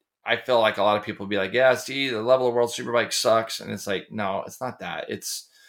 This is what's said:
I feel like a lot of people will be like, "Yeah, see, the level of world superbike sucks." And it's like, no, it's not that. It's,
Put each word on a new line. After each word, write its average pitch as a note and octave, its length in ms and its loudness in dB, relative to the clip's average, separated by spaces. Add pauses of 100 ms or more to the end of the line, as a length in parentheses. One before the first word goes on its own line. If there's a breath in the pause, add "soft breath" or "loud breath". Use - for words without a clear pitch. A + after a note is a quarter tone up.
(260)
I A#2 120 0
feel A#2+ 220 2
like G#2+ 200 4
a G2 40 2
lot G#2 140 4
of G#2 80 -4
people G#2+ 200 -8
will G2 40 -10
be G#2 80 0
like, F#2+ 160 -2
"Yeah, B2+ 220 6
see, C3+ 340 -4
the G#2+ 120 -2
level B2+ 260 4
of A#2 80 2
world A#2+ 160 2
superbike A#2+ 420 -2
sucks." A2+ 480 2
And G#2+ 100 -10
it's G2+ 160 -8
like, F#2+ 240 -4
no, G2 340 -4
it's - 140 -16
not B2 200 -8
that. E2 300 -8
It's, - 380 -8 (220 soft breath)